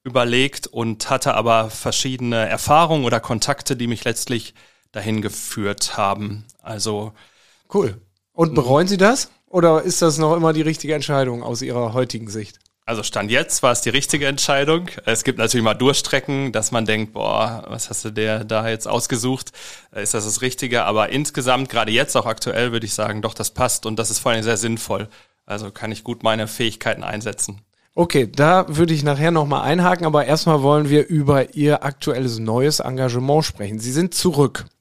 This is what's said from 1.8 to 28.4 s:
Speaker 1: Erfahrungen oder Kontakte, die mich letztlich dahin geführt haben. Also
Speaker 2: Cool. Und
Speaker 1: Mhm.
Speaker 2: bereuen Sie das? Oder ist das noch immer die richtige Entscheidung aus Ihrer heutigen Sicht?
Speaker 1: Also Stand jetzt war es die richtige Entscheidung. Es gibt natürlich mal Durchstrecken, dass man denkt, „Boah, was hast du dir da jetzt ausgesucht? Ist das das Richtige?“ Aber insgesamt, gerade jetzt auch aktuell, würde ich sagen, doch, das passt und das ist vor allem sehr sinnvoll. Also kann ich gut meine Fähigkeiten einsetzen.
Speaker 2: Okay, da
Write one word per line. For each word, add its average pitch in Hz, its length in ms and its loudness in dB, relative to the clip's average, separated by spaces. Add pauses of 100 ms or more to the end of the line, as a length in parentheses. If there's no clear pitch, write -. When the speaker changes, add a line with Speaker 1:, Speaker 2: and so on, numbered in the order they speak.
Speaker 1:
Erfahrungen 151 560 2
oder 117 140 2
Kontakte, - 560 -4
die 120 140 -4
mich 113 160 -4
letztlich 117 500 -4 (380)
dahin 107 280 -4
geführt - 760 -6
haben. 104 480 -2 (180)
Also 107 500 -6 (600)
Speaker 2:
Cool. 151 280 0 (320)
Und 165 200 2
Speaker 1:
Mhm. - 20 -4
Speaker 2:
bereuen 139 320 4
Sie 196 120 0
das? 220 340 4 (160)
Oder 165 340 4
ist 175 180 -2
das 156 180 4
noch 156 180 4
immer 165 160 4
die 156 100 0
richtige 151 320 -2
Entscheidung 135 480 -2
aus 117 180 -6
Ihrer 120 320 -4
heutigen 117 360 -4
Sicht? 104 320 -12 (280)
Speaker 1:
Also 113 140 -4
Stand 104 300 -2
jetzt 147 320 0
war 123 80 6
es - 80 0
die - 80 -2
richtige 139 400 0
Entscheidung. 143 580 2 (200)
Es 113 180 0
gibt 127 140 0
natürlich 113 260 2
mal 107 100 4
Durchstrecken, 135 800 0
dass 110 180 -2
man 113 160 0
denkt, 107 280 -2
„Boah, 107 520 -2
was 113 240 -10
hast - 140 -8
du 113 60 -8
dir 110 340 -2
da 110 240 -2
jetzt 113 180 -6
ausgesucht? 120 640 -2 (400)
Ist 104 240 -6
das 107 100 -4
das 107 160 -4
Richtige?“ 120 440 -2
Aber 104 240 2
insgesamt, 131 600 -2
gerade 113 220 0
jetzt 131 260 2
auch 120 100 0
aktuell, 120 440 -2
würde 113 160 -4
ich - 80 -6
sagen, 107 280 -4
doch, 107 120 -6
das - 160 -6
passt - 360 -2
und 110 120 -6
das 110 140 -2
ist - 80 -2
vor 127 100 0
allem 110 140 0
sehr 113 120 2
sinnvoll. 110 520 -4 (380)
Also 104 260 -10
kann 110 180 -10
ich 107 140 -12
gut 120 180 -8
meine 110 240 2
Fähigkeiten 113 560 -4
einsetzen. 107 600 -8 (340)
Speaker 2:
Okay, 147 340 2
da 170 380 4